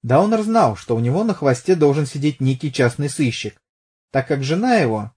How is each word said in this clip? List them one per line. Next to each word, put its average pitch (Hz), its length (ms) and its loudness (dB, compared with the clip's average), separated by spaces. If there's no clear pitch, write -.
Даунер 196 400 2
знал, 208 320 2
что 113 220 -4
у 117 40 -2
него 131 220 0
на 220 120 0
хвосте 143 420 0
должен 147 300 2
сидеть 143 340 -4
некий 131 320 -2
частный 143 360 0
сыщик, 123 540 -4
так 131 160 -2
как 139 160 -2
жена 202 340 0
его 110 400 -2